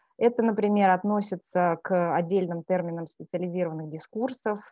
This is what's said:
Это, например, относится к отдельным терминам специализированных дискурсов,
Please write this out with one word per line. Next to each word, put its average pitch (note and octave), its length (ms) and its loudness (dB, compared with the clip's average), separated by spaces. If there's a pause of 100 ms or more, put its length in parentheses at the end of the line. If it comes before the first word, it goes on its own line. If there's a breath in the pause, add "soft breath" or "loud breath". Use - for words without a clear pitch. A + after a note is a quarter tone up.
(200 loud breath)
Это, A#3+ 240 4
например, G#3 480 4
относится F#3 920 0
к F3 320 0
отдельным E3+ 480 0
терминам E3+ 440 -2
специализированных E3+ 840 -6
дискурсов, G#3+ 720 -6 (120)